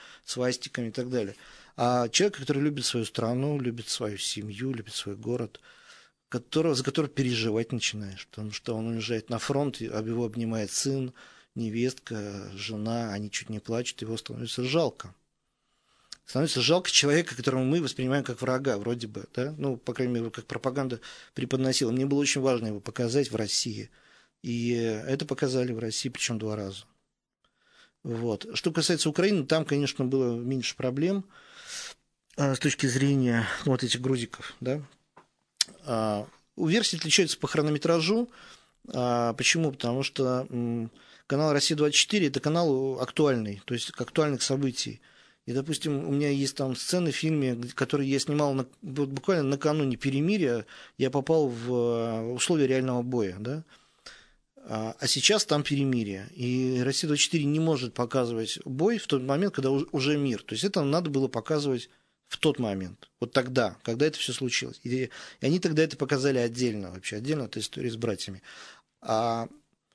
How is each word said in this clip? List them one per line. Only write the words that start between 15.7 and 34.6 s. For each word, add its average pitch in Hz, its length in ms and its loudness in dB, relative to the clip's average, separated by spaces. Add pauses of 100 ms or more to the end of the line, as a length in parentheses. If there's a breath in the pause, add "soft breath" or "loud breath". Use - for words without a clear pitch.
Становится 135 340 0
жалко 165 320 4
человека, 147 420 4
которого 127 300 0
мы 156 180 2
воспринимаем 135 400 0
как - 180 -6
врага, 131 380 0
вроде 117 300 -4
бы, 104 160 -10 (100)
да? 131 240 -2
Ну, 139 180 -2
по 117 160 -8
крайней 123 220 0
мере, 117 160 -2
как 113 160 -12
пропаганда 127 540 -2 (340 loud breath)
преподносила. 131 560 2
Мне 127 160 2
было 143 140 4
очень 143 200 2
важно 123 280 2
его 104 100 -4
показать 120 540 0
в - 20 -10
России. 107 560 -2 (500 soft breath)
И 120 300 -2
это 117 560 0
показали 127 460 0
в 113 80 -4
России, 113 280 -4
причём 120 300 -4
два 107 160 -2
раза. 98 300 -6 (1200 soft breath)
Вот. 117 500 -2
Что - 160 0
касается 160 400 2
Украины, 175 340 4
там, 156 200 2
конечно, 143 400 0
было 127 320 2
меньше 123 400 -2
проблем, 160 480 0 (1120 loud breath)
а, 139 180 2
с 127 60 -6
точки 143 260 0
зрения, 131 580 4 (200 loud breath)
ну, 139 80 4
вот 127 100 2
этих 123 180 0
грузиков, 127 600 -4